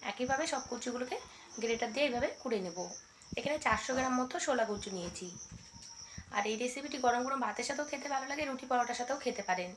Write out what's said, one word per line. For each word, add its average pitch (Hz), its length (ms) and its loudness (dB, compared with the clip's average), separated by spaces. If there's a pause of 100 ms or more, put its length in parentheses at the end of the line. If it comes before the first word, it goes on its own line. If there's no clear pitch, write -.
(100)
একইভাবে 269 360 2
সব 262 220 0
কচুগুলোকে 247 480 -2 (460)
গ্রেটার 226 300 2
দিয়ে 269 140 4
এইভাবে 262 220 2 (140)
কুড়িয়ে 226 240 2
নেব। 170 120 -6 (600)
এখানে 277 260 0
চারশো 226 300 4
গ্রাম 262 260 4
মতো 254 160 0 (100)
শোলা 247 240 6
কচু 202 260 -2
নিয়েছি। 180 300 -4 (1080)
আর 208 140 4
এই 220 120 0
রেসিপিটি 277 420 -4
গরম 240 200 6
গরম 269 160 0
ভাতের 226 280 0
সাথেও 285 220 0
খেতে 277 180 -4
ভালো 269 220 0
লাগে, 294 140 -2
রুটি 262 220 -4
পরোটার 247 340 4
সাথেও 262 240 0
খেতে 226 180 0
পারেন। 180 340 0